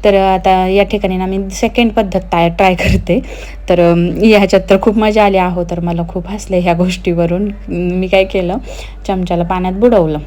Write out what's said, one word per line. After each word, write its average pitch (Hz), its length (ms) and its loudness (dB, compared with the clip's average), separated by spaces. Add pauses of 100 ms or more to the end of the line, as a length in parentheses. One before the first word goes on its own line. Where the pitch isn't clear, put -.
तर 202 100 4
आता 190 520 2
या 196 160 2
ठिकाणी 196 340 -2
ना 185 100 -4
मी 190 240 -4
सेकंड 233 420 0
पद्धत 196 280 0 (100)
ट्राय, 170 180 2
ट्राय 185 260 2
करते. 190 460 0 (480)
तर, 175 240 4
अम, 170 180 2 (120)
ह्याच्यात 202 480 4
तर 190 120 6
खूप 220 160 2
मजा 214 260 2
आली 196 120 2
आहो, 180 280 0
तर 170 160 -6
मला 170 280 -2
खूप 175 200 -8
हसले 196 300 -4
ह्या 175 160 2
गोष्टीवरून. 180 760 -2 (180)
मी 180 380 -2
काय 190 180 2
केलं, 185 320 -2 (500)
चमच्याला 180 380 -2
पाण्यात 185 280 -2
बुडवलं. 190 540 2